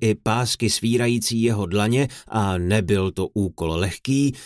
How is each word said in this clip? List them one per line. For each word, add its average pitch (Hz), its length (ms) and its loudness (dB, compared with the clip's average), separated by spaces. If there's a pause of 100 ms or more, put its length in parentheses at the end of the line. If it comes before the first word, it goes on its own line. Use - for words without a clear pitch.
i 110 140 2
pásky 113 560 0
svírající 117 720 0
jeho 107 240 2
dlaně, 110 420 0 (200)
a 98 300 0
nebyl 95 520 2
to - 240 -4
úkol 87 360 -2
lehký, 127 640 0 (100)